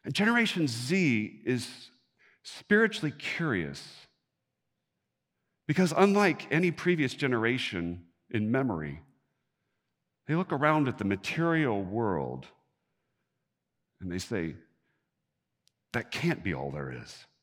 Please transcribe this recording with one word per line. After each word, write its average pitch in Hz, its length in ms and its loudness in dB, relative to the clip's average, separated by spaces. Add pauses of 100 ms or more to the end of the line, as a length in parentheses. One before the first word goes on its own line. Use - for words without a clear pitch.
And 135 100 -6
Generation 214 540 2
Z 123 760 0
is - 460 -4 (540)
spiritually 214 680 2
curious - 960 -4 (1600)
because 160 300 4
unlike 196 560 4
any 170 180 4
previous 160 440 0
generation 113 920 -2 (260)
in 107 220 0
memory, 82 480 -2 (1300)
they 151 80 0
look 185 160 -2
around 151 340 2
at 123 120 -2
the 101 60 -4
material 131 760 0
world 87 640 -2 (1500)
and 90 120 -8
they 92 60 -4
say, 85 360 -4 (1400)
"That 117 180 -6
can't 160 340 -2
be 92 80 -2
all 69 180 -6
there 67 220 -8
is. - 340 -16 (160)